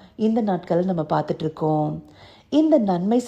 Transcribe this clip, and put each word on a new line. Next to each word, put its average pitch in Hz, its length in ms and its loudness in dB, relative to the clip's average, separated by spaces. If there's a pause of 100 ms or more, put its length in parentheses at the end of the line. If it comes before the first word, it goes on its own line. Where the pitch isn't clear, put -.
(160)
இந்த 220 240 0
நாட்கள் 180 440 0
நம்ம 180 180 0
பார்த்துட்டு 156 380 -2
இருக்கோம். 156 640 -2 (440)
இந்த 311 300 4
நன்மை 202 500 0